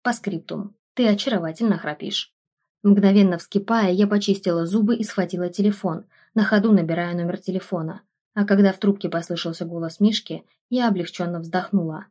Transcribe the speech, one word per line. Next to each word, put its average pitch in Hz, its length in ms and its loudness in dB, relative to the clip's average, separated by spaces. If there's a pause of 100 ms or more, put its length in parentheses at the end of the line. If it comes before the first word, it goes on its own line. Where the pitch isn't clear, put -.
По 240 120 -2
скриптум. 175 600 -8 (180)
Ты 247 140 2
очаровательно 202 680 0
храпишь». - 560 -8 (500)
Мгновенно 196 540 6
вскипая, 202 540 0
я 202 160 2
почистила 196 580 0
зубы 208 300 2
и 226 80 -6
схватила 180 460 -4
телефон, 196 560 -2 (300)
на 214 80 2
ходу 214 280 2
набирая 175 440 0
номер 175 220 -4
телефона. 185 640 -8 (340)
А 202 100 2
когда 196 280 6
в - 40 -8
трубке 202 320 0
послышался 165 560 -6
голос 165 340 -8
Мишки, 202 440 0 (260)
я 247 180 0
облегченно 175 520 -2
вздохнула. 165 720 -2